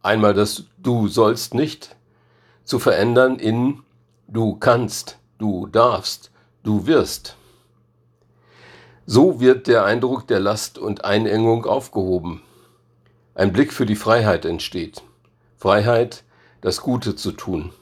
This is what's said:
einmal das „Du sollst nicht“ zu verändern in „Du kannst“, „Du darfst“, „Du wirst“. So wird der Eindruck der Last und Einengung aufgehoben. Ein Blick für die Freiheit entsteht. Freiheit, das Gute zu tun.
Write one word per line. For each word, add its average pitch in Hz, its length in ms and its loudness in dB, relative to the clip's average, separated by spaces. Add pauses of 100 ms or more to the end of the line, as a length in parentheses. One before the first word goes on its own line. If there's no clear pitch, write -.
einmal 104 340 2
das 104 320 -2 (140)
„Du 113 280 0
sollst 113 460 0
nicht“ 151 420 -6 (640)
zu - 160 -4
verändern 123 640 2
in 120 400 0 (480)
„Du 110 260 -2
kannst“, - 640 -2 (200)
„Du 95 280 -4
darfst“, 110 640 0 (320)
„Du 104 240 -2
wirst“. - 480 -2 (1700)
So 120 360 4
wird 127 260 4
der 117 180 4
Eindruck 120 440 -2
der 107 100 0
Last 101 400 -4
und 104 260 -8
Einengung 110 600 0
aufgehoben. 92 760 -4 (920)
Ein 95 180 0
Blick 92 200 0
für 127 140 -2
die 104 100 0
Freiheit 107 480 0
entsteht. 85 580 -8 (540)
Freiheit, 113 680 0 (380)
das - 220 -4
Gute 120 340 -4
zu 110 160 -8
tun. 85 500 -8